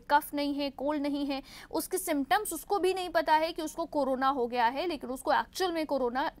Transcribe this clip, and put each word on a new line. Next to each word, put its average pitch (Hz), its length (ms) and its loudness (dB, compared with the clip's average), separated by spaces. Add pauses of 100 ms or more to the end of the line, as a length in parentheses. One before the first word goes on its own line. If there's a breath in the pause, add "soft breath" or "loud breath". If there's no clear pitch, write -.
कफ 294 240 4
नहीं 285 200 0
है, 285 160 -2
कोल्ड 285 320 -2
नहीं 285 240 0
है, 269 160 -4 (300 loud breath)
उसके 330 260 -2
सिम्टम्स 349 560 0
उसको 392 260 -2
भी 370 140 2
नहीं 370 160 -4
पता 320 260 4
है 320 160 2
कि 330 100 -6
उसको 320 240 -4
कोरोना 262 440 2
हो 240 180 0
गया 240 200 2
है, 277 200 0
लेकिन 262 220 -6
उसको 269 240 0
एक्चुअल 349 380 0
में 320 140 -2
कोरोना 262 440 0 (100)